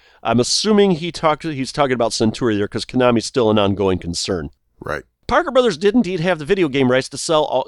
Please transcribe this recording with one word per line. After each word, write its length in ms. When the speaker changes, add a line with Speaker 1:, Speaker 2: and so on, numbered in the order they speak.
Speaker 1:
I'm 160
assuming 520
he 200
talked, 320
he's 280
talking 220
about 160
Centuri 480
there 100
'cause 180
Konami's 420
still 240
an 80
ongoing 400
concern. 500
Speaker 2:
Right. 240
Speaker 1:
Parker 240
Brothers 260
did 180
indeed 240
have 180
the 80
video 220
game 240
rights 180
to 80
sell 280
all, 220